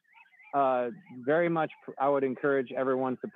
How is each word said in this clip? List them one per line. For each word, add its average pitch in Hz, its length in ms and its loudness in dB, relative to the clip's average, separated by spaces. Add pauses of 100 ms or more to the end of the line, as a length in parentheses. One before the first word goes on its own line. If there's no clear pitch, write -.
(520)
uh, 131 360 2 (360)
very 160 240 2
much. 165 220 0 (140)
Pr-, - 160 -12
I 135 80 2
would 139 160 2
encourage 135 480 0
everyone 131 500 0
to 113 140 -8